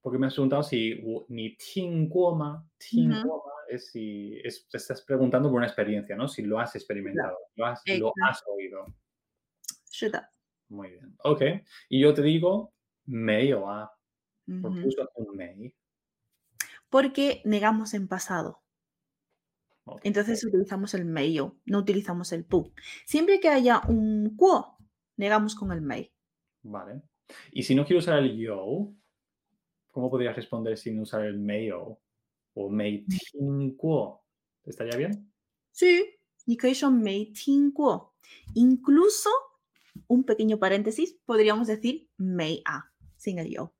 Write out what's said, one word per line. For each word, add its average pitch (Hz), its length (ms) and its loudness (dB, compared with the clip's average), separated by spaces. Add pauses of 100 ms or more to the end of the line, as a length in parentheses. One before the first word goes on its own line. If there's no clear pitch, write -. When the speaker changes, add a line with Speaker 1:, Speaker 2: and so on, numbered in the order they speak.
Speaker 1:
porque 127 180 -4
me 135 80 2
has 135 80 -4
preguntado 139 280 2
si 113 400 -2
wu-, 113 260 -8
ni 110 280 -10
ting 170 520 -4
guo 175 280 2
ma, 151 280 -6 (140)
ting 226 340 2
Speaker 2:
Ujú. 220 160 -2
Speaker 1:
guo 320 180 -6
ma - 60 -16 (160)
es 123 240 -10
si, 107 520 -10
es, - 240 -12
te - 100 -12
estás - 240 -10
preguntando 131 460 2
por 127 100 2
una 120 80 0
experiencia, 104 500 -4
¿no? 127 120 -4
Si - 140 -10
lo 107 160 -2
has 117 180 -6
experimentado, 98 600 -6
Speaker 2:
Claro. 92 200 -18
Speaker 1:
lo 113 100 -2
has, - 200 -6
lo 196 80 -2
Speaker 2:
Exacto. 113 180 0 (160)
Speaker 1:
has 131 140 -4 (140)
oído. 95 280 -10 (1000)
Speaker 2:
Sí, - 260 -6
de. - 100 -6 (480)
Speaker 1:
Muy 98 220 -16
bien. - 340 -20
Ok. 143 180 2 (460)
Y 131 120 2
yo 147 140 8
te 147 80 0
digo, 170 500 2 (340)
"没 113 420 2
有 101 180 0
啊". 104 240 -10 (680)
¿Por 185 140 -6
qué 180 60 -6
Speaker 2:
Ujú. 135 80 0
Speaker 1:
usas 135 280 -4
un 101 200 -12
mei? 95 380 -16 (1120)
Speaker 2:
Porque 277 560 2
negamos 214 500 0
en 196 140 -4
pasado. 180 540 -6 (1200)
Speaker 1:
Ok. - 200 -18
Speaker 2:
Entonces 214 400 0
utilizamos 196 500 0
el 185 100 -2
mei 160 300 0
yo, 147 300 -4
no 202 140 0
utilizamos 190 540 -2
el 170 120 -6
pu. - 280 0 (340)
Siempre 381 340 4
que 359 80 6
haya 247 400 6
un 214 480 2
guo, 359 400 4 (400)
negamos 214 380 2
con 202 180 -6
el 170 80 -4
mei. 139 320 -8 (500)
Speaker 1:
Vale. 104 400 -12 (500)
Y 131 100 -6
si 131 120 2
no 143 100 4
quiero 175 160 4
usar 160 180 2
el 131 180 2
you, 113 600 -6 (960)
¿cómo 127 180 -4
podrías 123 260 -2
responder 113 400 -6
sin 110 240 -8
usar 107 240 -6
el 104 140 -6
mei 104 300 -4
yo? 98 320 -12 (540)
O 98 140 -6
mei 104 380 -4
ting 139 720 -4
guo. 147 480 -2 (400)
¿Estaría 117 320 -8
bien? 185 360 -6 (380)
Speaker 2:
Sí, 359 340 4 (420)
ni 233 100 0
que 254 140 2
eso 269 200 2
mei 214 420 2
ting 277 400 2
guo. 277 420 -2 (400)
Incluso, 285 760 6 (800)
un 254 160 4
pequeño 220 340 2
paréntesis, 214 640 0
podríamos 214 440 4
decir 233 480 -4
mei 175 500 -4
a, 143 260 -8 (240)
sin 185 220 -6
el 165 120 -6
yo. - 300 -10